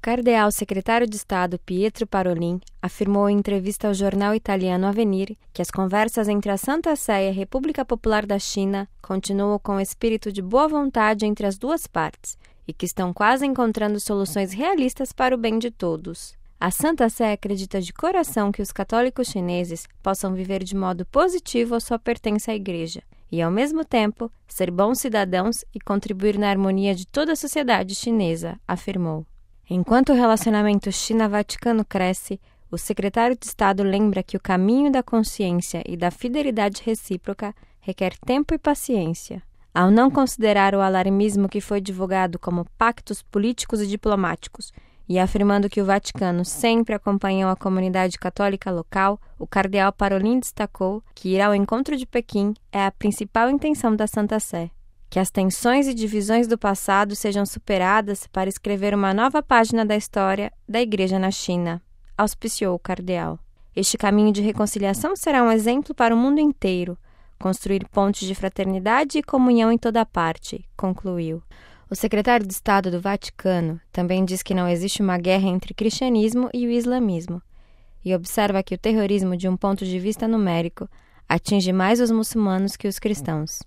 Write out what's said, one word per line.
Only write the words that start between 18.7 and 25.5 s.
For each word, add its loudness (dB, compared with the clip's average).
católicos 0
chineses -4
possam -2
viver -4
de -10
modo -2
positivo 0
a 0
sua -4
pertença -2
à -2
Igreja -6
e, -2
ao 0
mesmo 0
tempo, -2
ser -2
bons 2
cidadãos 0